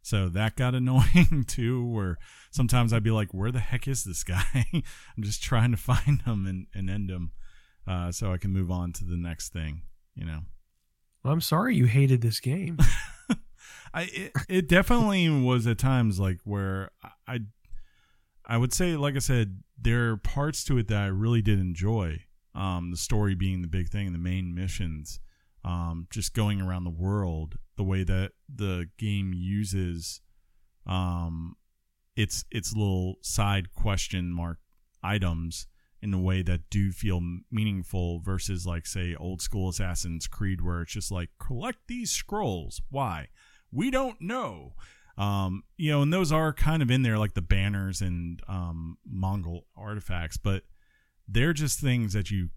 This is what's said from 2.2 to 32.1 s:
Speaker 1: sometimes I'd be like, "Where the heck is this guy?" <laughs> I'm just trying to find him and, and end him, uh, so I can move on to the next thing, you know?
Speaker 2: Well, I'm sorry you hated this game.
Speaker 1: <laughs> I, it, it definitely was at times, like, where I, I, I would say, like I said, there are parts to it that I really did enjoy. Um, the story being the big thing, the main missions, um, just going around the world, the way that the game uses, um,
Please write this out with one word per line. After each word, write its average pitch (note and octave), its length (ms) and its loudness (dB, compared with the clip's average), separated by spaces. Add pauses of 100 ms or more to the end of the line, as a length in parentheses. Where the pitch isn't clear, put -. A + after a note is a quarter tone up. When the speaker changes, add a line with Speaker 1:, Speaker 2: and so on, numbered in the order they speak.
Speaker 1:
sometimes A#2+ 420 4
I'd A#2 80 4
be G#2+ 80 2
like, G#2+ 240 2
"Where G2+ 180 -2
the B2+ 80 0
heck - 280 -2
is C3+ 160 -2
this F2+ 200 -6
guy?" F#2 460 2
<laughs> - 20 -4
I'm - 520 -6
just G#2 180 -4
trying A#2+ 300 4
to A2+ 60 2
find - 440 2
him G#2 240 -2
and, F#2 300 -6
and F#2+ 160 -2
end G2 180 -2
him, F2 220 -4 (560)
uh, F2 240 -2
so F#2+ 200 -2
I F2+ 60 0
can F#2+ 140 -2
move F#2 180 0
on F2 240 -2
to - 100 -6
the F2 140 -2
next E2+ 340 -6
thing, D#2+ 300 -6 (320)
you D2 100 -10
know? D#2+ 180 -6 (840)
Speaker 2:
Well, C3 100 2
I'm E3 80 2
sorry G#3 340 2
you B2+ 100 6
hated B2+ 360 6
this A2+ 180 0
game. D#3+ 380 -4 (600)
Speaker 1:
<laughs> - 580 -20
I, E3 80 -2
it, F3+ 280 -8 (160)
it F#3 220 2
definitely G3 580 6
was B2+ 380 4
at A#2 140 2
times, A#2+ 400 4
like, F#2+ 240 2
where F#2+ 480 -4 (100)
I, - 80 -18 (180)
I, B2 120 -4 (1040)
I A#2 120 0
would A#2+ 160 2
say, F3 220 2
like C#3+ 200 0
I C3+ 40 0
said, A2+ 440 2 (120)
there A#2 360 2
are A2 60 -2
parts C#3+ 480 -2
to C3+ 120 4
it A2+ 120 2
that G#2 120 2
I G2+ 60 0
really A2 340 2
did G#2 180 4
enjoy. F2+ 680 0 (280)
Um, F2+ 380 -4
the F2 60 -6
story G#2 360 2
being F#2 300 0
the F2 40 -4
big E2+ 220 -2
thing, G2+ 220 -4
the E2+ 80 -4
main F2+ 340 -2
missions, F2 680 -6 (440)
um, E2+ 480 -4
just - 240 -6
going G#2 260 0
around F#2 220 -2
the F2 80 -4
world, E2+ 680 -2 (180)
the G2+ 80 -4
way F#2+ 200 0
that F#2 300 0 (200)
the F#2 340 -4 (100)
game G2+ 360 -2
uses, F#2 880 -4 (640)
um, F2 680 -4 (600)